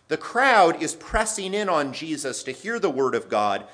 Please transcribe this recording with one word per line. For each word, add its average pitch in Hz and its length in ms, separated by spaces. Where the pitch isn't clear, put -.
The 160 80
crowd 196 680
is 151 140
pressing 214 580
in 208 140
on 147 240
Jesus 139 520
to 131 100
hear 226 260
the 190 100
word 131 240
of 113 140
God, 104 460